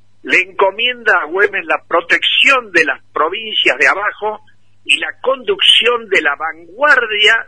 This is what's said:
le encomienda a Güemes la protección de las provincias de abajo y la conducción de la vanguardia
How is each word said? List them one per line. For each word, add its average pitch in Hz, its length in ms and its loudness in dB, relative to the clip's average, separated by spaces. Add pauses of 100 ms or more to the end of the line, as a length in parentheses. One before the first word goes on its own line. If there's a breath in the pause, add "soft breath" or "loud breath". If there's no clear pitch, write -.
(240)
le 131 160 0
encomienda 202 800 0
a 151 40 -6
Güemes 190 400 -2
la 160 220 -4
protección 202 840 0
de 165 140 2
las 135 180 -4 (100)
provincias 175 640 -2
de 135 100 4
abajo 202 520 -2 (460)
y - 120 0
la 160 240 -8
conducción 226 880 0
de 185 120 0
la 143 140 -2
vanguardia 214 1120 0